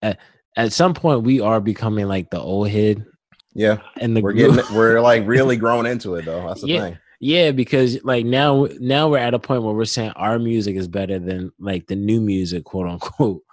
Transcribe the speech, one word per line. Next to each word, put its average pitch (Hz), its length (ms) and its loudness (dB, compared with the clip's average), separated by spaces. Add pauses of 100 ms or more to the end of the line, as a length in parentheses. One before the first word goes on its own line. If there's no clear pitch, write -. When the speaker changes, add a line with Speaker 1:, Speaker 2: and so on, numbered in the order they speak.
Speaker 1:
at, 107 180 -4 (380)
at 113 160 0
some 175 200 2
point 147 300 0
we 131 160 4
are 110 220 2
becoming, 107 460 -2
like, 95 240 -4
the 87 80 -6
old 98 300 -2
head 107 360 0 (480)
Speaker 2:
Yeah. 107 240 2 (200)
Speaker 1:
in 117 160 -2
the 110 80 2
Speaker 2:
We're 101 120 0
Speaker 1:
group. 127 220 6
Speaker 2:
getting, 107 200 -2
we're, 113 240 4
like, 117 280 4
really 131 300 2
Speaker 1:
<laughs> - 0 -
Speaker 2:
growing 117 280 0
into 113 300 -6
it, 82 100 -8
though. 87 220 -8
That's 90 140 -10
the 127 60 -6
Speaker 1:
Yeah. 165 140 -2
Speaker 2:
thing. 87 160 -8 (240)
Speaker 1:
Yeah, 156 300 2
because, 131 520 0
like, 123 220 0
now, 139 420 2 (120)
now 139 300 0
we're 143 100 2
at 120 140 0
a 120 60 0
point 120 240 -2
where 110 100 -2
we're 110 120 0
saying 110 320 -4
our 110 220 0
music 113 360 -2
is 95 120 -4
better 95 320 -4
than, 92 400 -6
like, 95 280 -6
the 98 80 -6
new 104 240 0
music, 92 440 -2
quote 92 240 -6
unquote. 87 640 -4